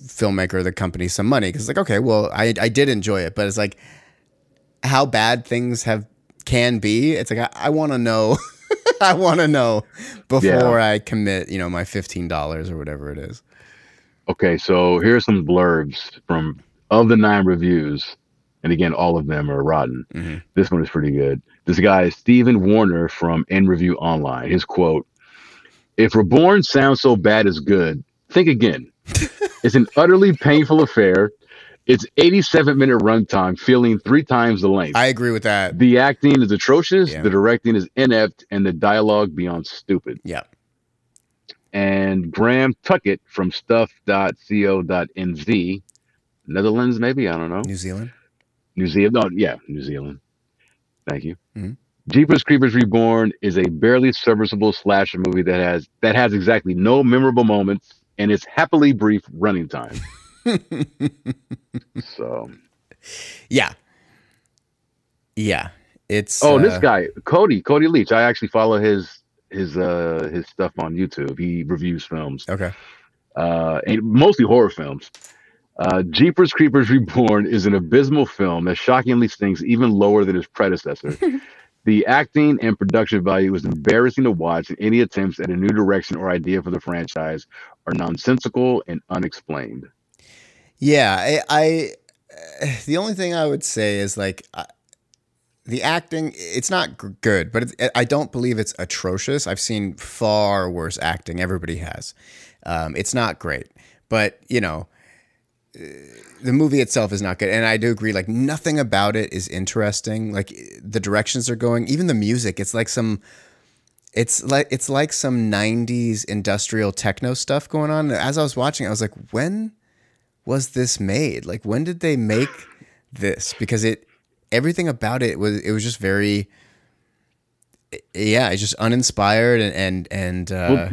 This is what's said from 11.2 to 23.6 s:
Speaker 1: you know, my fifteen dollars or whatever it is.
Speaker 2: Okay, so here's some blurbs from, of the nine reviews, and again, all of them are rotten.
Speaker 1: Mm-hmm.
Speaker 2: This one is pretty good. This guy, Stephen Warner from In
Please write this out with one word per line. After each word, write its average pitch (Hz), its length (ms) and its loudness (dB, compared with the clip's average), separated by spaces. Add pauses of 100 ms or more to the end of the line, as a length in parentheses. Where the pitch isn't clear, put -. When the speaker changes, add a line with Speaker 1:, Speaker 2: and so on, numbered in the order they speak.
Speaker 1:
you 95 100 -6
know, 90 120 -4
my 87 140 -4
fifteen 90 440 -8
dollars 80 420 -6
or 82 60 -8
whatever 73 340 -10
it 73 60 -12
is. - 260 -14 (840)
Speaker 2:
Okay, 87 300 0
so 90 400 2
here's 110 260 4
some 98 220 2
blurbs 85 800 0
from, 80 340 -4 (300)
of 113 180 6
the 117 80 6
nine 104 300 4
reviews, 82 720 0 (460)
and 85 120 0
again, 82 180 2
all 85 240 0
of 73 100 -4
them 73 240 -2
are 69 140 -2
rotten. 64 400 0 (100)
Speaker 1:
Mm-hmm. 82 220 -8 (180)
Speaker 2:
This 95 160 2
one 82 120 2
is - 80 -6
pretty 73 220 -2
good. 69 280 0 (240)
This 90 160 0
guy, 92 300 4
Stephen 120 500 4
Warner 92 480 2
from 82 400 -2
In 95 180 4